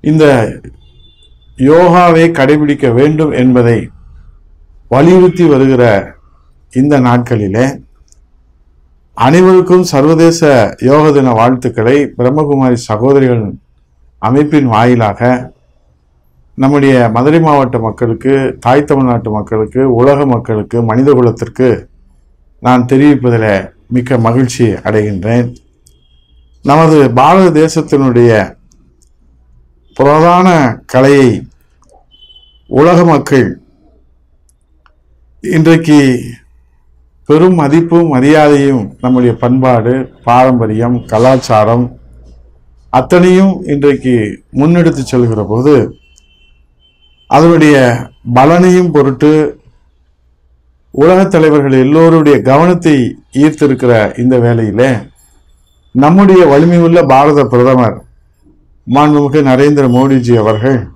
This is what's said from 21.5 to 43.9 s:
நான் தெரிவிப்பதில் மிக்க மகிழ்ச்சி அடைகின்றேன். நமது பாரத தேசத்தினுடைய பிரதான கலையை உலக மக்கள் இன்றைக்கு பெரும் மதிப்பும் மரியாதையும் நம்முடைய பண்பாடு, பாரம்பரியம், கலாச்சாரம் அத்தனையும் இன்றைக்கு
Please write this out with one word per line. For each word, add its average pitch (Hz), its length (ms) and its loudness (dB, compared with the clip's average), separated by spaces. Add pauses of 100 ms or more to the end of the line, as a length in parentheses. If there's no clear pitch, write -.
நான் 123 220 0
தெரிவிப்பதில் 123 680 0 (360)
மிக்க 123 300 -4
மகிழ்ச்சி 120 480 -2 (180)
அடைகின்றேன். 107 680 -4 (1160)
நமது 156 320 2 (160)
பாரத 170 380 2
தேசத்தினுடைய 139 800 0 (1700)
பிரதான 165 500 2 (380)
கலையை 131 440 2 (1400)
உலக 165 340 2
மக்கள் 139 440 0 (2000)
இன்றைக்கு 160 560 2 (1300)
பெரும் 170 260 2
மதிப்பும் 165 520 0
மரியாதையும் 143 760 2 (160)
நம்முடைய 123 340 0
பண்பாடு, 123 600 -2 (300)
பாரம்பரியம், 120 840 0
கலாச்சாரம் 120 800 0 (1080)
அத்தனையும் 185 600 0 (100)
இன்றைக்கு 139 500 -2 (400)